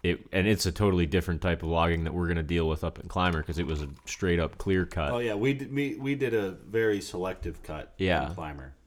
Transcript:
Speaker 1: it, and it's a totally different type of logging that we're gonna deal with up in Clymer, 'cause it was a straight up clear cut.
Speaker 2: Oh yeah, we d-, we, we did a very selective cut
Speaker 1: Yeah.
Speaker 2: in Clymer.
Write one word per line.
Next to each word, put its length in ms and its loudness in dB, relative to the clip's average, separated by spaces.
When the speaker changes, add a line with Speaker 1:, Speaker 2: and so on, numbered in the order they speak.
Speaker 1:
it, 300 0
and 160 4
it's 180 4
a 60 2
totally 340 4
different 360 0
type 200 0
of 80 -4
logging 360 2
that 80 -4
we're 140 0
gonna 140 0
deal 260 0
with 160 0
up 160 -6
in 80 -14
Clymer, 360 0
'cause 160 -4
it 80 -2
was 160 -2
a 60 -8
straight 340 0
up 180 -2
clear 300 2
cut. 240 -2
Speaker 2:
Oh 80 -2
yeah, 160 0
we 180 2
d-, 140 -4
we, 280 -2
we 200 -2
did 180 0
a 180 2
very 480 0
selective 640 -6
cut 380 -10
Speaker 1:
Yeah. 300 2
Speaker 2:
in 40 -8
Clymer. 400 -10